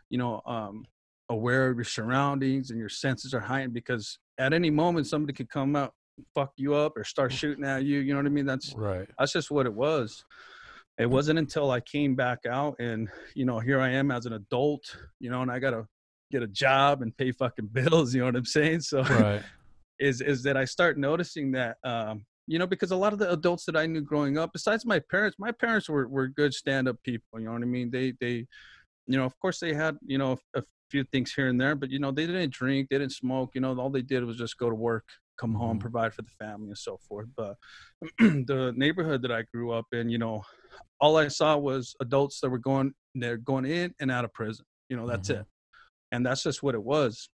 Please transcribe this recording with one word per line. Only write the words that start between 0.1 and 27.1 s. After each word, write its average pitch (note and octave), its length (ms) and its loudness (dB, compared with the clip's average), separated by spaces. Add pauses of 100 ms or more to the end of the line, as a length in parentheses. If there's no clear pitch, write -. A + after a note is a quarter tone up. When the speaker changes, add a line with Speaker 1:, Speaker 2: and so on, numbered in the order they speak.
Speaker 1:
you B2 80 0
know, A#2+ 260 -2
um, A2 400 -8 (440)
aware B2 400 2
of B2 80 0
your A#2 80 -2
surroundings C3+ 840 0
and A2+ 100 -6
your G#2+ 100 -6
senses C3 440 -4
are B2 60 0
heightened B2 340 -2
because A#2+ 460 -6 (180)
at C3+ 160 2
any E3+ 160 4
moment D#3 380 4
somebody D3 260 -2
could C3 160 -8
come C#3+ 260 0
up, C#3 200 -2 (400)
fuck C#3 220 0
you C#3+ 180 2
up, D3+ 220 2
or G#2+ 60 -6
start C3 280 0
shooting C#3+ 320 -2
at C3+ 200 0
you, C#3+ 160 2
you C#3 140 0
know C#3 60 2
what C#3+ 80 2
I - 20 2
mean? C#3+ 160 2
That's C3+ 300 -2
Speaker 2:
Right. G2 420 -4
Speaker 1:
that's C3+ 160 2
just E3 180 -2
what C#3+ 140 2
it A2+ 80 -2
was. C3 500 -2 (760)
It A#2 100 2
wasn't D3 320 4
until C#3+ 320 0
I B2 100 0
came C#3+ 340 0
back B2 300 -2
out C3 340 -2
and, A2+ 300 -4 (260)
you C3+ 80 -2
know, B2 160 0
here C3 220 2
I C3 80 2
am C3+ 220 2
as A#2+ 160 -4
an A2+ 60 -6
adult, C3 500 -2 (360)
you B2 100 -6
know, B2+ 120 -2
and B2+ 100 -2
I B2+ 80 -4
gotta A#2 280 -2 (440)
get C3 100 0
a A2+ 60 -2
job C3+ 540 4
and A#2 160 -4
pay C3 140 0
fucking A#2+ 360 -4
<laughs> G#2+ 60 -10
bills, C3 400 4
you C3 80 2
know B2+ 60 2
what B2 100 2
I'm B2 80 -2
saying? D#3 360 2
So C3+ 220 0
Speaker 2:
Right. G#2+ 460 4
Speaker 1:
<laughs> - 500 -18
is, C3+ 220 2
is C3 220 0
that C#3 140 2
I C3+ 80 0
start E3 320 2
noticing D3 560 0
that, B2 300 -2
um, A2 420 -4 (220)
you E3 120 0
know, F3+ 80 2
because F#3 240 0
a F#3+ 40 0
lot G3+ 180 2
of G3+ 60 -2
the F#3+ 120 0
adults F3 340 0
that D#3+ 100 -2
I D#3+ 120 2
knew D#3+ 140 -2
growing C#3+ 360 0
up, E3 160 -2
besides G#3+ 320 0
my G3+ 140 2
parents, G3 400 0
my G#3+ 120 -4
parents A3+ 380 0
were, C#3 180 2
were C3+ 200 0
good C#3 260 2
stand-up C3 500 0
people, A2+ 360 -8